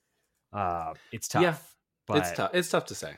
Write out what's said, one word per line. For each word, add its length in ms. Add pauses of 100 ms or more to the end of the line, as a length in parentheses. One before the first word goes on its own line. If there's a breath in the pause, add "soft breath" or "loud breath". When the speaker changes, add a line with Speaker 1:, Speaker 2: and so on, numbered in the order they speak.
(520)
Speaker 1:
Uh, 420 (180)
it's 160
tough, 140
Speaker 2:
Yeah, 140 (500)
Speaker 1:
but 120
Speaker 2:
it's 140
tough. 220
It's 140
tough 180
to 80
say. 240